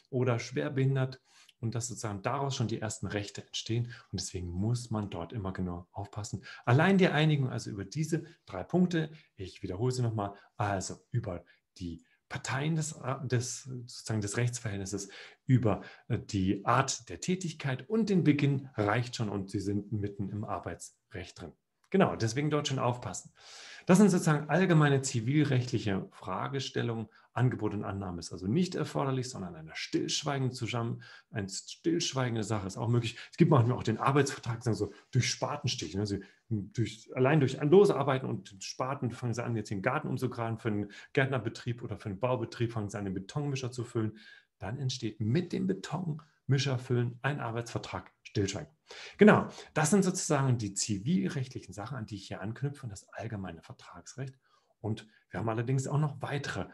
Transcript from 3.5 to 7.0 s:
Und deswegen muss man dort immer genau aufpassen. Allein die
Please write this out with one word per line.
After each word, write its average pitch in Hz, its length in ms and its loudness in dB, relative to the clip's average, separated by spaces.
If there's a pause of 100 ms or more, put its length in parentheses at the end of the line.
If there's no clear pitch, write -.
Und 95 80 -6
deswegen 87 300 -6
muss 110 420 -2
man 104 200 -4
dort 85 240 -8
immer 95 180 -4
genau 90 400 -6
aufpassen. 101 520 -10 (200)
Allein 160 320 6
die 180 120 6